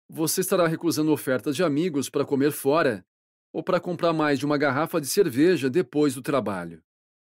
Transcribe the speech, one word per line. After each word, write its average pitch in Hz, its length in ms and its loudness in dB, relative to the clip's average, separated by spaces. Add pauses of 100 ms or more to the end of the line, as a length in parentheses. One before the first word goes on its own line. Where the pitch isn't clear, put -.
Você 160 320 -2
estará 180 260 2
recusando 156 460 0
ofertas 135 420 -2
de 156 80 0
amigos 147 480 0
para 139 140 -2
comer 139 260 2
fora 139 540 0 (480)
ou 160 100 -8
para 180 160 0
comprar 175 340 -2
mais 151 260 2
de 143 80 -4
uma 147 100 0
garrafa 147 440 0
de 139 60 -6
cerveja 147 600 2
depois 147 460 0
do 131 80 -10
trabalho. 98 600 -4 (560)